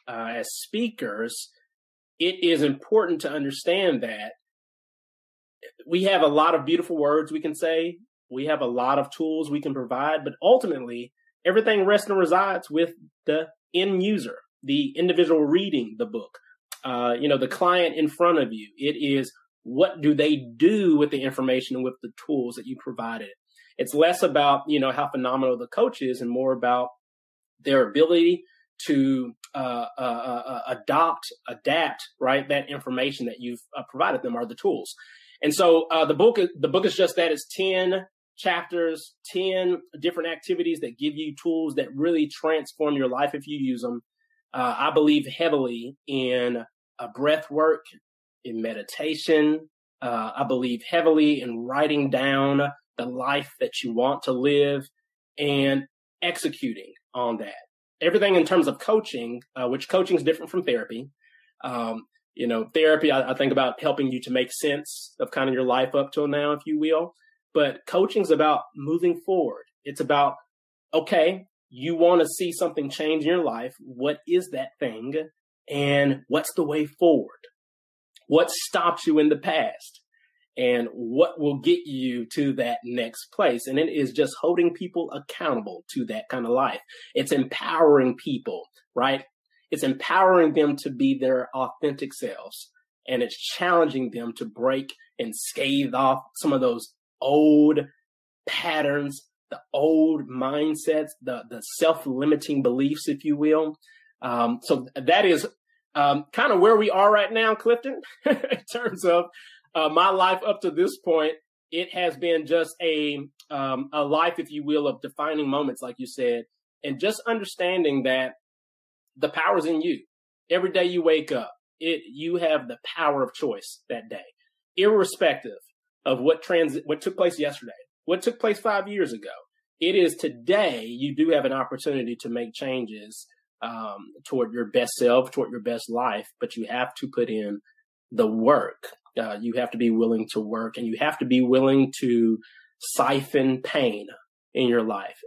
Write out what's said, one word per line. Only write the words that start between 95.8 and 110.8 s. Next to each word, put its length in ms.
off 300
some 160
of 80
those 340
old 600
patterns, 800
the 100
old 540
mindsets, 840
the, 300
the 100
self-limiting 840
beliefs, 460
if 160
you 120
will. 400
Um, 400
so 320
that 320
is, 200
um, 380
kind 200
of 80
where 160
we 140
are 220
right 200
now, 220
Clifton, 460
<laughs> 120
in 480
terms 320
of, 220
uh, 160
my 180
life 380
up 160
to 80
this 280